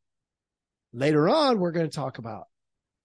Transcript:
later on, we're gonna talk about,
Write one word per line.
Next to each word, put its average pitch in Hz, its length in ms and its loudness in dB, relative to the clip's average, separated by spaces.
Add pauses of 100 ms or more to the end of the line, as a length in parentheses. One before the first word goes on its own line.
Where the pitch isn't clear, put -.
(920)
later 147 360 2
on, 269 300 2
we're 175 120 -2
gonna 165 160 -2
talk 135 300 -8
about, 110 300 -14 (580)